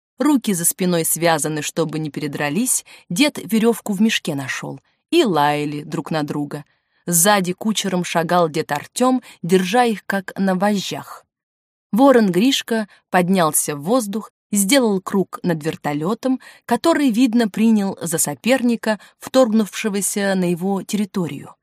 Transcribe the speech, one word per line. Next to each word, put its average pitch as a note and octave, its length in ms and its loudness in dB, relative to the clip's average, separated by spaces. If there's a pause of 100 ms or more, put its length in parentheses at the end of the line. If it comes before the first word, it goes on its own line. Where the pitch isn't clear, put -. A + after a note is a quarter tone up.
(180)
руки C4 360 2
за E3+ 100 -4
спиной F3 400 0
связаны, D#3 580 0
чтобы D#3 360 -4
не D#3 120 -6
передрались, D3+ 720 -4 (260)
дед C4+ 280 0
веревку A3 540 0
в F#3 80 -2
мешке A3 340 0
нашел, C#3 460 -8 (300)
и E4 140 4
лаяли D3 580 0
друг D#3 280 -8
на D#3 120 -2
друга. D3 420 -6 (420)
Сзади F3+ 460 2
кучером F#3 520 -4
шагал E3+ 440 0
дед D3 240 -4
Артем, B3 500 -2 (200)
держа F#3 420 2
их A3+ 220 -2
как G3 300 -6
на F#3+ 180 0
вожжах. F#3 680 -4 (680)
Ворон A#3 400 6
Гришка A3 560 0 (220)
поднялся F3 680 2
в C#3+ 60 -12
воздух, G#3+ 500 -2 (180)
сделал G#3 500 2
круг - 420 -2
над D#3+ 200 -2
вертолетом, D#3+ 800 -4 (240)
который, D4 460 2
видно, A#3 380 2
принял G#3 520 2
за D#3+ 180 -4
соперника, A3+ 800 0 (200)
вторгнувшегося G#3 1160 0
на F#3 160 0
его F#3 320 -2
территорию. F#3 800 -4